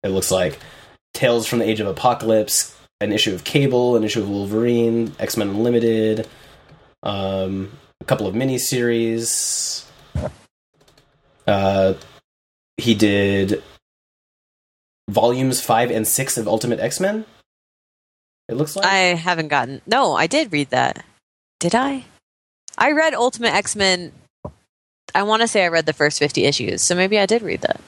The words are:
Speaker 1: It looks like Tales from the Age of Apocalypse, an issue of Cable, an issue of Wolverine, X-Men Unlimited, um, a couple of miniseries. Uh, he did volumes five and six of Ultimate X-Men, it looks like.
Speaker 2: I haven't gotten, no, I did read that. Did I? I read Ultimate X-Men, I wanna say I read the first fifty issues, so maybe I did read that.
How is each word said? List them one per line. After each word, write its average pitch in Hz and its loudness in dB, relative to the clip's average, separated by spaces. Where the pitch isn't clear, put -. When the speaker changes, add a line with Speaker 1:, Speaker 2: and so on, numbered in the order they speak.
Speaker 1:
It 98 -4
looks 95 -2
like 92 0
Tales 120 0
from 120 0
the 107 0
Age 110 0
of 104 -2
Apocalypse, 113 0
an 104 -2
issue 98 0
of 87 -8
Cable, 123 2
an 107 4
issue 107 -2
of 98 -4
Wolverine, 113 0
X-Men 107 -2
Unlimited, 113 0
um, 101 -4
a - -16
couple 110 -2
of 95 -6
miniseries. 120 -2
Uh, 98 2
he 117 2
did 101 2
volumes 123 2
five 120 2
and 110 0
six - -2
of 113 -4
Ultimate 113 0
X-Men, 214 -2
it 113 -8
looks 151 -2
like. 196 -2
Speaker 2:
I 190 2
haven't 165 -2
gotten, 135 -2
no, 226 2
I 160 2
did 262 0
read 143 -2
that. 127 0
Did 175 0
I? 269 -2
I 262 2
read 311 2
Ultimate 233 0
X-Men, 190 0
I 196 2
wanna 220 2
say 196 2
I - 0
read 165 0
the 156 0
first 151 0
fifty 147 0
issues, 120 -2
so - 0
maybe 190 2
I 196 4
did 226 0
read 175 -8
that. - -2